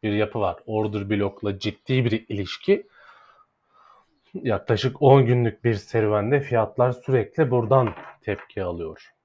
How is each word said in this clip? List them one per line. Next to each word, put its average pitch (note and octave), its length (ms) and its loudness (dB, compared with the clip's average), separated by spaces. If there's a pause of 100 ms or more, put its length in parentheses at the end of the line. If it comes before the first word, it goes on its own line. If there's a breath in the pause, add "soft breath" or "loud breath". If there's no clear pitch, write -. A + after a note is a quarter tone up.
bir G#2+ 100 -2
yapı G#2 280 -2
var. F#2 160 -2 (100)
Order G#2+ 440 -4
blokla G2+ 480 -4
ciddi B2 460 -2
bir A2+ 240 -2
ilişki. G2+ 580 -4 (1500 soft breath)
Yaklaşık A#2+ 680 -2
on C3+ 240 8
günlük A#2+ 380 0
bir A#2 100 2
serüvende G#2+ 680 0
fiyatlar B2 520 0
sürekli B2+ 580 0
buradan B2 440 2 (260 loud breath)
tepki - 420 -8
alıyor. E2+ 500 -8 (120)